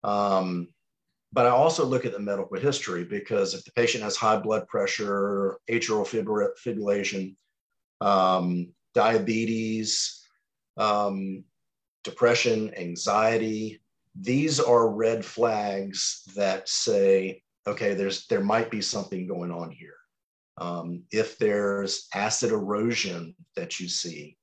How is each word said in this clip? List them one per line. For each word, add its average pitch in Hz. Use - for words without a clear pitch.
Um, 95
but 123
I 120
also 147
look 127
at 107
the 104
medical 101
history, 95
because 98
if 95
the -
patient 117
has 104
high 110
blood 107
pressure, 101
atrial 110
fibri-, 104
fibrillation, 101
um, 92
diabetes, 110
um, 98
depression, 113
anxiety, 107
these 135
are 117
red 110
flags 104
that 98
say, 98
"Okay, 101
there's, 98
there 101
might 113
be 107
something 95
going 87
on 85
here." -
Um, 87
if 110
there's 101
acid 107
erosion 101
that 87
you -
see 76